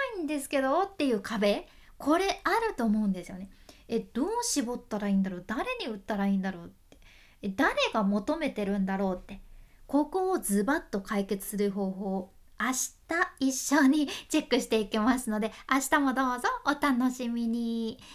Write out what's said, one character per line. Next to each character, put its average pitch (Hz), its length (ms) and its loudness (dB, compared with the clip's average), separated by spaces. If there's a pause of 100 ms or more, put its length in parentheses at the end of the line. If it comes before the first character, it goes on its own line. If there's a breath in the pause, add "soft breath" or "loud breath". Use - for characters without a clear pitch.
(200)
い 330 40 -4
ん 285 40 -4
で 294 120 -2
す - 80 -10
け 277 140 0
ど 285 220 2
っ 392 120 -6
て 294 100 0
い 254 80 2
う 208 60 0
壁、 214 480 0 (300 soft breath)
こ 302 200 2
れ 392 260 0
あ 330 80 2 (180)
る 403 60 -6
と 233 100 0
思 214 180 2
う 208 40 2
ん 196 40 2
で 180 140 -4
す - 60 -14
よ 190 60 -12
ね。 196 120 -14 (400 loud breath)
え、 226 100 0
ど 233 260 -4
う - 20 -2 (160)
絞 247 320 -2
っ - 20 -8
た 214 220 -6
ら 202 100 -2
い - 20 2
い 196 40 4
ん 196 80 4
だ 185 60 -2
ろ 180 80 -8
う？ 180 80 -12
誰 440 320 -4
に 392 100 -6
売 220 80 -6
っ - 20 -10
た 208 180 -6
ら 196 120 0
い 202 60 2
い 196 40 2
ん 185 40 0
だ 190 100 -4
ろ 170 120 -10
う？ 175 80 -16 (720 soft breath)
え、 202 60 -2
誰 320 260 2 (180)
が 220 100 2
求 208 340 0
め 302 120 -2
て 214 160 -4
る 202 140 0
ん 190 60 2
だ 190 120 -2
ろ 196 140 0
う 185 100 -4
っ - 40 -18
て、 - 160 -14 (440 soft breath)
こ 294 220 2
こ 370 240 0
を 339 80 0
ズ 202 240 0
バ 269 120 2
ッ - 140 -4
と 196 120 -4
解 202 240 -2
決 196 220 -6
す 202 100 -6
る 202 120 2
方 196 220 -4
法 190 260 -4
を - 160 -8 (260)
明 226 80 -2
日 269 800 -2
一 269 280 0
緒 302 80 8
に 285 240 6 (220 loud breath)
チ 311 100 2
ェ - 20 -4
ッ - 60 -6
ク 240 140 4
し - 60 -4
て 226 120 2
い 208 100 -2
き 220 80 -2
ま 240 220 4
す 226 100 -6
の 214 100 0
で、 220 120 -2 (180 loud breath)
明 269 120 4
日 302 180 4
も 269 140 2
ど 254 220 0
う 247 40 -8
ぞ 392 80 0 (180)
お 285 160 0
楽 254 300 4
し 254 160 -4
み 233 200 -2
に。 226 520 -2 (160 loud breath)